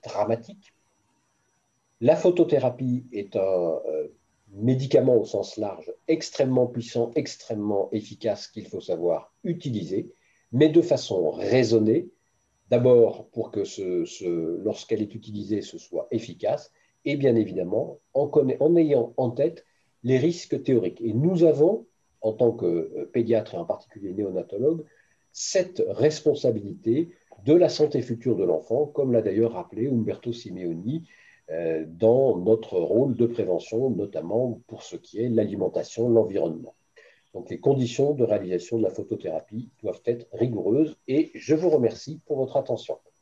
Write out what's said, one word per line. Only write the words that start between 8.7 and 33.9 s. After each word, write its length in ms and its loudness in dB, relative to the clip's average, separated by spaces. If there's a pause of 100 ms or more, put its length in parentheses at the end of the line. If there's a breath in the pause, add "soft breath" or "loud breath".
savoir 520 -4 (120)
utiliser, 640 -4 (400 soft breath)
mais 160 6
de 140 6
façon 500 0
raisonnée, 800 2 (600)
d'abord 600 6
pour 220 -8
que 120 -4
ce, 400 -4
ce, 580 -4
lorsqu'elle 400 -4
est 140 -6
utilisée, 460 -6
ce 160 -16
soit 340 -8
efficace, 600 -4 (340)
et 100 -2
bien 200 2
évidemment 640 -2 (140)
en 140 0
conna-, 320 2
en 160 4
ayant 400 2
en 160 0
tête 340 -2 (380)
les 140 4
risques 460 -2
théoriques. 380 0
Et 120 -2
nous 300 2
avons, 440 4 (340)
en 100 0
tant 200 4
que, 140 -4
euh, 460 -4
pédiatre 440 0
et 20 -8
en 80 -8
particulier 480 -8
néonatologue, 720 -2 (480 soft breath)
cette 560 -2
responsabilité 1200 0 (360 loud breath)
de 80 4
la 140 6
santé 340 0
future 340 -2
de 80 0
l'enfant, 420 0
comme 260 -2
l'a 100 4
d'ailleurs 320 0
rappelé 340 -6
Umberto 440 -2
Simeoni, 760 -8 (420 soft breath)
euh, 380 -4
dans 500 4
notre 400 2
rôle 380 2
de 100 4
prévention, 640 -2
notamment 800 -4